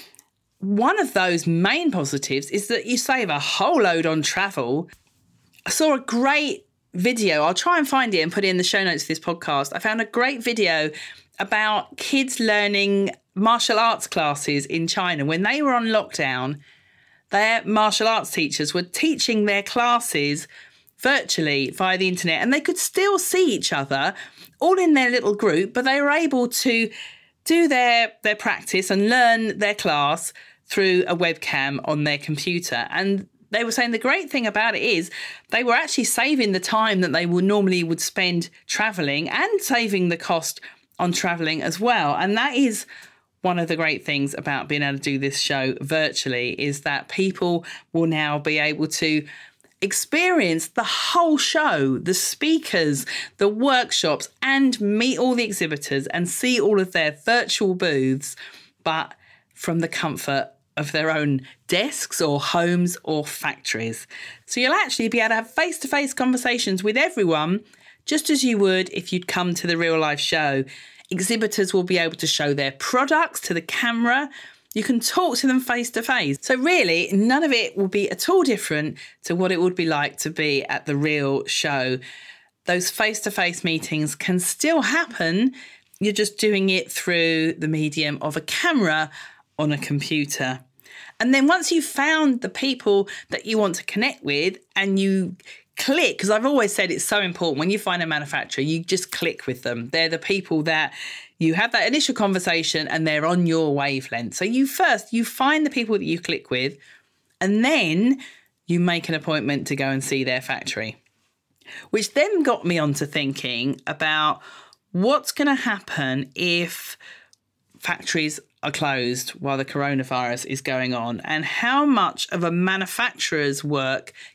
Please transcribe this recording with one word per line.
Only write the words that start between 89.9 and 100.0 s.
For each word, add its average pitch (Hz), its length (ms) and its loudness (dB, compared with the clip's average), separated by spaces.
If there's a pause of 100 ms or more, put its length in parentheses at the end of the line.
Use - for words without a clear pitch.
And 240 120 4
then 269 140 4
once 339 240 2
you've 330 140 2
found 294 560 2
the 190 80 -6
people 202 600 0 (220)
that - 160 -6
you 220 100 0
want 196 200 2
to - 80 -10
connect 247 400 -4
with 151 340 0 (160)
and 196 240 0
you 190 380 0 (400)
click, 277 420 0
'cause 196 120 -2
I've 214 140 2
always 247 300 2
said 185 160 0
it's - 140 -4
so 208 160 0
important 170 400 -2
when 175 100 0
you 208 80 0
find 175 240 -2
a 160 40 -4
manufacturer, 147 580 -4
you 160 160 -2
just 180 320 -4
click - 340 -6
with 127 160 -6
them. 120 280 -6
They're 165 180 0